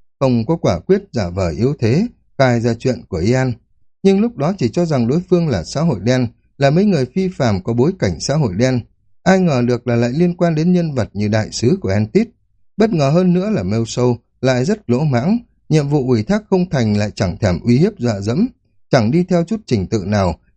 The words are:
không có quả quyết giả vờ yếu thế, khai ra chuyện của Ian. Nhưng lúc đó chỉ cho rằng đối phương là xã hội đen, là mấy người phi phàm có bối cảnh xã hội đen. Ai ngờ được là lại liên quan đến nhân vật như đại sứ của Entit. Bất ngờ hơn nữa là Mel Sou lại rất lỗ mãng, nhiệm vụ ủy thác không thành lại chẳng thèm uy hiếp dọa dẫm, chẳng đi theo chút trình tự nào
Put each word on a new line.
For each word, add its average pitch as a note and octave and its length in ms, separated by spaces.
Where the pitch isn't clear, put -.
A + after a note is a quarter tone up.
không A#2+ 260
có E3 100
quả F#2+ 240
quyết G3 220
giả G2 160
vờ F2+ 200
yếu G#2+ 300
thế, C3+ 280
khai A#2+ 220
ra A#2 140
chuyện B2 340
của F#2 100
Ian. B2 340
Nhưng G3 180
lúc A#3+ 160
đó D3 220
chỉ B2 100
cho F3 180
rằng B2+ 220
đối D#3+ 120
phương F3 280
là F#2 160
xã - 160
hội D3 220
đen, B2+ 240
là C#3 120
mấy F3+ 140
người D#3+ 300
phi F#3 140
phàm A2 340
có A#2 100
bối C3 260
cảnh F2 220
xã C#3 140
hội B2+ 200
đen. B2 260
Ai F#3+ 180
ngờ C#3+ 260
được A#2+ 200
là A#2+ 100
lại A#2+ 140
liên F3 260
quan E3+ 180
đến D#3+ 180
nhân E3 220
vật A2 180
như G#2 160
đại G#2+ 220
sứ D#3 300
của - 80
Entit. A2 400
Bất A3 140
ngờ C#3+ 200
hơn F3+ 220
nữa F#3 180
là D#3+ 120
Mel G#2+ 240
Sou B2 300
lại B2+ 240
rất G3+ 260
lỗ B2+ 140
mãng, D3+ 340
nhiệm D3 200
vụ C#3+ 200
ủy A2+ 140
thác G#3 280
không F3+ 200
thành A2 260
lại G#2 180
chẳng F2+ 240
thèm F2+ 220
uy A#2+ 180
hiếp G3+ 200
dọa A2+ 220
dẫm, B2+ 280
chẳng A#2 200
đi F3 120
theo F3 220
chút G#3+ 220
trình G2 200
tự G2+ 200
nào G2 320